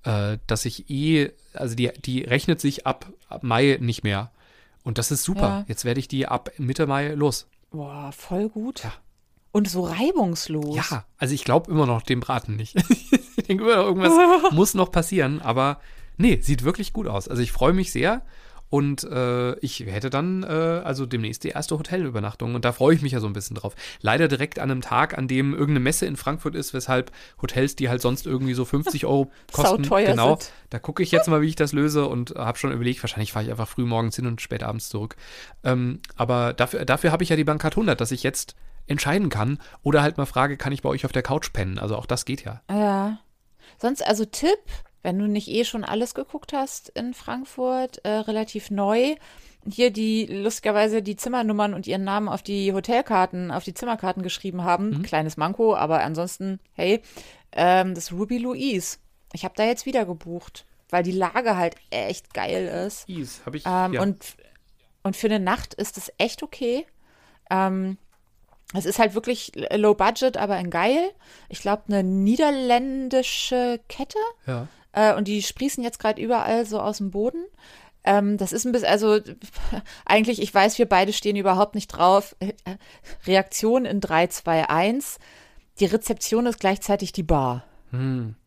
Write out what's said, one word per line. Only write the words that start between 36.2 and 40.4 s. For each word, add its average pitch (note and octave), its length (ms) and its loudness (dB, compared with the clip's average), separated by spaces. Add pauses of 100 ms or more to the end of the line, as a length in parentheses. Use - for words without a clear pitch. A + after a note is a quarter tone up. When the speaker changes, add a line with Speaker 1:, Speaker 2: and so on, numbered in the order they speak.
Speaker 1:
dafür, - 320 -2
dafür C#3 280 2
habe E3+ 120 0
ich E3 60 -4
ja D#3+ 60 4
die D3+ 80 2
Bank D3+ 180 0
Card D#3 140 0
hundert, F#3+ 260 2
dass A2+ 100 -2
ich B2+ 100 -6
jetzt - 320 -4 (320)
entscheiden D3 440 0
kann A#2 280 0 (240)
oder C#3+ 200 6
halt D3+ 160 2
mal C#3 80 0
frage, C3+ 320 0